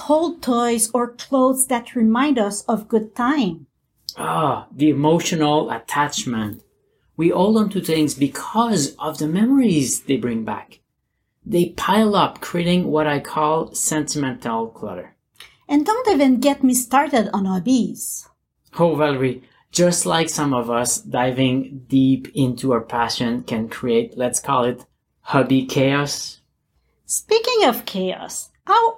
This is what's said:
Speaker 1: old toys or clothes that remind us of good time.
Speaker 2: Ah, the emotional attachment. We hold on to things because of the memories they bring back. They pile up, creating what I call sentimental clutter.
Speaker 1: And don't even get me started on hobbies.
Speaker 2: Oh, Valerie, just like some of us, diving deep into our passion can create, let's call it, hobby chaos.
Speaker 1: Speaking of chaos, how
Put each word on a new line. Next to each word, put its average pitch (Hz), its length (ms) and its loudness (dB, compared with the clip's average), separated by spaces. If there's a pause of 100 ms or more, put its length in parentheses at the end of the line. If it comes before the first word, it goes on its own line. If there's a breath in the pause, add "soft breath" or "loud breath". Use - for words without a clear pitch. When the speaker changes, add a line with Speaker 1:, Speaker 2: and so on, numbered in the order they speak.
Speaker 1:
old 311 340 0
toys 233 520 0
or 240 220 -2
clothes 262 520 0
that 233 260 -4
remind 240 460 2
us 202 300 -2
of 214 180 -2
good 214 300 -2
time. 240 500 0 (480)
Speaker 2:
Ah, 160 560 -2
the 143 180 2
emotional 151 800 2
attachment. 113 920 -4 (540)
We 160 140 2
hold 208 260 2
on 208 140 2
to 185 100 -2
things 156 320 0
because 156 840 -2
of 151 200 -8
the 151 100 -2
memories 196 760 2
they 139 120 0
bring 113 300 -4
back. 104 340 -10 (680)
They 175 260 0
pile 208 440 2
up, 160 240 0
creating 175 480 0
what 151 200 0
I 147 120 0
call 156 560 -2
sentimental 131 960 -4
clutter. 92 480 -14 (500 loud breath)
Speaker 1:
And 294 180 2
don't 466 220 0
even 277 320 4
get 285 240 0
me 254 120 4
started 269 580 0
on 196 100 0
hobbies. 190 840 -2 (500)
Speaker 2:
Oh, 165 160 2
Valerie, 135 480 0 (280 soft breath)
just 175 340 2
like 165 240 0
some 143 240 -2
of 120 160 -2
us, 120 320 -2
diving 131 880 -2
deep 131 440 4
into 127 380 0
our 117 80 2
passion 120 640 -4
can 113 240 -4
create, 117 500 -2
let's 123 220 -2
call 131 240 -2
it, 123 220 -4 (340)
hobby 131 460 0
chaos. 139 720 -2 (680)
Speaker 1:
Speaking 453 600 0
of 240 200 0
chaos, - 680 -8 (140)
how 453 320 2